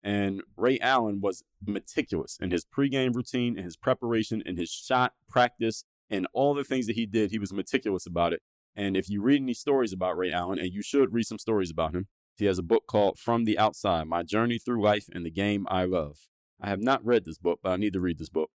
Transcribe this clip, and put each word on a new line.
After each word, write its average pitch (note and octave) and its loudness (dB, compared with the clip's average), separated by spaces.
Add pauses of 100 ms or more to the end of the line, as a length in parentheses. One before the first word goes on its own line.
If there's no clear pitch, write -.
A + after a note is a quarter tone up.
And G2 -2 (160)
Ray B2 2
Allen A2+ 2
was G2 -2 (200)
meticulous G2+ -4
in F#2 -4
his F2 0
pregame C3+ 0
routine, B2 -2
in F#2+ -8
his F2 -10
preparation, A#2 0
in E2+ -6
his E2+ -4
shot B2+ 0 (140)
practice, A#2+ 0 (260)
and G2 -2
all C#3+ 2
the C#3+ -2
things B2+ -2
that A2 -2
he A#2 0
did, G#2 0
he A2 -4
was G2+ -4
meticulous G2 -2
about E2+ 0
it. - -6 (340)
And G2 -2
if F#2+ -2
you G2+ -2
read C3+ 4
any B2+ -2
stories B2+ 0
about F2+ -2
Ray F2+ 0
Allen, F2 -2
and F2+ -4
you G#2 -6
should B2+ 2
read A#2 0
some A2+ -10
stories G2+ 0
about D#2+ -2
him, F#2 -4 (300)
he G#2 0
has F#2+ 4
a F2+ -4
book G#2+ 2
called G#2 2
From A#2 0
the G#2 2
Outside, F2+ 0
My F2 -2
Journey A#2 0
Through A#2+ -2
Life G#2 2
and E2+ -8
the E2 -4
Game G2 0
I F#2 2
Love. E2 -2 (320)
I G2+ -6
have G2 -2
not A#2+ 0
read A2+ 2
this E2 -12
book, F2 0
but F#2 0
I - 2
need G#2 0
to F#2 -2
read F2 -2
this D#2 -10
book. D#2 -2